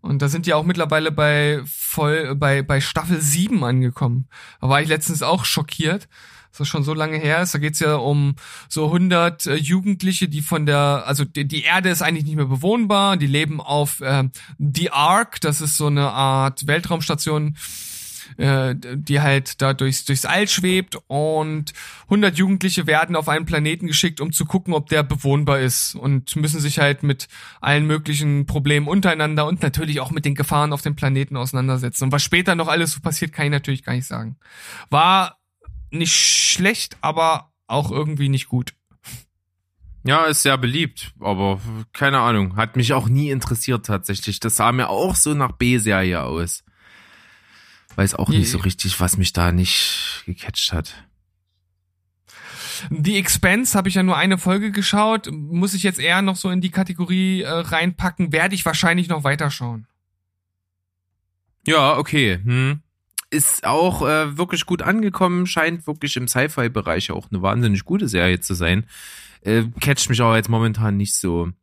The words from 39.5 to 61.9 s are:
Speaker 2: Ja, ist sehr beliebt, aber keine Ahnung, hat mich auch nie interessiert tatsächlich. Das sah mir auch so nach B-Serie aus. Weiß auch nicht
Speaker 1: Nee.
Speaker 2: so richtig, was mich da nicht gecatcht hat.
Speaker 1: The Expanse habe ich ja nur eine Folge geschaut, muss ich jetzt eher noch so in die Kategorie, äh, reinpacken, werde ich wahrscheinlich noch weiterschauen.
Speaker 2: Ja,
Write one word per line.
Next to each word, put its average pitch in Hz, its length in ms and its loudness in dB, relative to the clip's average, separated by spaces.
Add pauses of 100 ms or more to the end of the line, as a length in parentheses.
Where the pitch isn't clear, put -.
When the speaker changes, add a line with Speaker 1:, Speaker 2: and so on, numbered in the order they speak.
Speaker 2:
Ja, 151 220 4
ist 151 160 2
sehr 135 160 4
beliebt, 127 600 -4
aber 98 440 0 (320)
keine 139 240 2
Ahnung, 104 380 2
hat 113 200 -2
mich 123 160 2
auch 156 160 0
nie 143 220 2
interessiert 123 560 -2
tatsächlich. 101 520 -4
Das - 180 -2
sah 113 140 4
mir 127 200 0
auch 170 240 0
so 151 180 2
nach 143 200 -2
B-Serie 101 680 2
aus. 80 400 -6 (1300)
Weiß 95 200 2
auch 92 120 0
nicht 104 100 4
Speaker 1:
Nee. 95 60 4
Speaker 2:
so - 140 -2
richtig, 92 420 -2
was 90 160 2
mich 95 160 0
da 87 180 2
nicht - 760 -2
gecatcht - 480 -6
hat. 80 180 -4 (2000)
Speaker 1:
The 160 260 0
Expanse 196 600 2
habe 190 120 2
ich 185 60 -2
ja 190 80 4
nur 185 160 4
eine 185 180 4
Folge 196 340 0
geschaut, 208 600 0
muss 170 400 -2
ich 185 120 -2
jetzt 185 140 0
eher 170 220 2
noch 190 160 0
so 185 140 -2
in 180 100 0
die 180 100 -2
Kategorie, 185 720 0
äh, - 80 -6
reinpacken, 170 800 0
werde 170 240 2
ich 185 120 -2
wahrscheinlich 170 420 2
noch 156 160 -2
weiterschauen. 135 600 -2 (1800)
Speaker 2:
Ja, 151 300 4